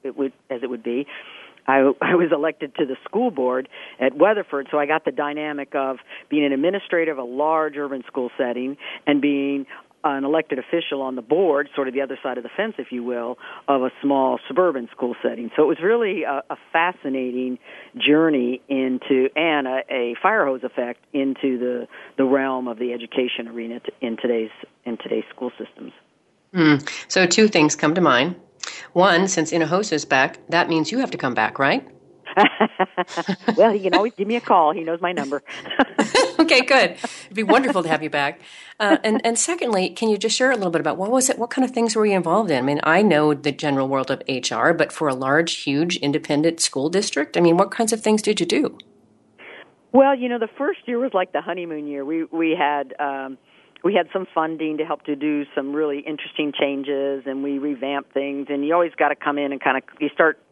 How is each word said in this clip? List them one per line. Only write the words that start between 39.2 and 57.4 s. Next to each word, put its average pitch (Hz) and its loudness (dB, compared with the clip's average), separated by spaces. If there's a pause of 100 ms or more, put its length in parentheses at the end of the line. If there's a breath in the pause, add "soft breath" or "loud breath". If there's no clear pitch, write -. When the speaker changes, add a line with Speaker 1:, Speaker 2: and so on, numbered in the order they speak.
Speaker 2:
and 233 0
secondly, 233 -2
can - -4
you 208 2
just 220 -2
share 262 2
a 254 2
little 190 -2
bit 165 0
about 147 -2
what 196 -4
was 254 2
it, - -2
what 233 -4
kind 262 0
of 254 -6
things 233 0
were 214 2
you 202 2
involved 180 2
in? 135 2
I 120 0
mean, 143 0
I 165 4
know 151 4
the 143 -2
general 135 -2
world 135 -2
of 131 -4
H 127 -4
R, 127 4
but 156 0
for 156 -2
a 131 0
large, 139 2
huge, 170 0
independent 151 0
school 143 -2
district, 214 -2
I 175 4
mean, 170 6
what 208 2
kinds 226 0
of 220 -2
things 214 2
did 214 0
you 170 0
do? 240 0 (1120 loud breath)
Speaker 1:
Well, 277 8
you 247 -4
know, 240 -4
the 220 -2 (100)
first 302 -4
year 240 -2
was 262 -2
like 185 -2
the 143 -2
honeymoon 170 -8
year. 143 -8
We, 160 -4
we 165 0
had, 143 -2
um, 135 -6 (460 soft breath)
we 185 0
had 170 2
some 190 -4
funding 160 -2
to 156 -2
help 156 -6
to 147 -4
do 147 -2 (100)
some 139 -4
really 147 -2
interesting 151 -6
changes, 139 -2
and 135 -6